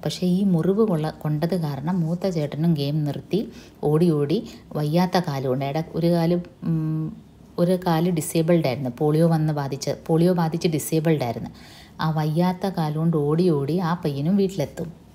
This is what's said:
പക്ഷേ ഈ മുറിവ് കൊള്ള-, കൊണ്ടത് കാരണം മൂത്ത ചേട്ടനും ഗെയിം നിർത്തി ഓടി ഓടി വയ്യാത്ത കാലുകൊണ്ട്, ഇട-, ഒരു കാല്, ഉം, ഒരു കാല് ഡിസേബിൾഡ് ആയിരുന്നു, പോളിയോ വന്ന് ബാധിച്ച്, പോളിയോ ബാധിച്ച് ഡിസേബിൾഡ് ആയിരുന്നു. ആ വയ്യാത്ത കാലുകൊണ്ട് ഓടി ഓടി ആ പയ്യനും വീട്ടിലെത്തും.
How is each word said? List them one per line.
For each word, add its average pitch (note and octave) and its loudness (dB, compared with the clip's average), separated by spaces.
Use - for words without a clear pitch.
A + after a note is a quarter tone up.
പക്ഷേ D#3+ -2
ഈ F3+ 2
മുറിവ് F#3+ 2
കൊള്ള-, D#3 -2
കൊണ്ടത് D#3+ -2
കാരണം D3 -2
മൂത്ത F3 -2
ചേട്ടനും D#3+ 0
ഗെയിം D3 0
നിർത്തി D3 -4
ഓടി D#3+ 4
ഓടി D3 0
വയ്യാത്ത E3+ 2
കാലുകൊണ്ട്, C#3 -2
ഇട-, C#3+ -2
ഒരു E3 0
കാല്, E3+ 2
ഉം, D#3 -2
ഒരു F3+ 2
കാല് E3+ 2
ഡിസേബിൾഡ് E3 2
ആയിരുന്നു, B2+ -2
പോളിയോ D3+ 4
വന്ന് D#3 2
ബാധിച്ച്, C#3 -4
പോളിയോ E3 4
ബാധിച്ച് E3+ 0
ഡിസേബിൾഡ് D#3 0
ആയിരുന്നു. A#2 -6
ആ D#3+ 2
വയ്യാത്ത E3 0
കാലുകൊണ്ട് D#3+ 0
ഓടി D#3 2
ഓടി D3 0
ആ E3 0
പയ്യനും D#3 -2
വീട്ടിലെത്തും. F3+ -4